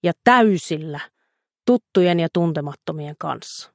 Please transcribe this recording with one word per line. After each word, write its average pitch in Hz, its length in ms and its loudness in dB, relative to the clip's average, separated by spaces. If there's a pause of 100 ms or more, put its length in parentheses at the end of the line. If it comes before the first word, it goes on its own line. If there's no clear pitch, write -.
ja 170 100 0 (120)
täysillä 175 760 2 (680)
tuttujen 180 540 2
ja 165 120 -2
tuntemattomien 151 840 -4
kanssa. - 560 -12